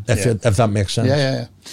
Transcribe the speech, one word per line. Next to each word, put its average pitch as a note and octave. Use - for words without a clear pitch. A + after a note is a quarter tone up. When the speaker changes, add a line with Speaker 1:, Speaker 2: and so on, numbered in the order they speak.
Speaker 1:
if G2
Speaker 2:
Yeah. A#2+
Speaker 1:
it, G#2+
if A2
that A2+
makes G2+
sense. A2+
Speaker 2:
Yeah, C#3
yeah, C3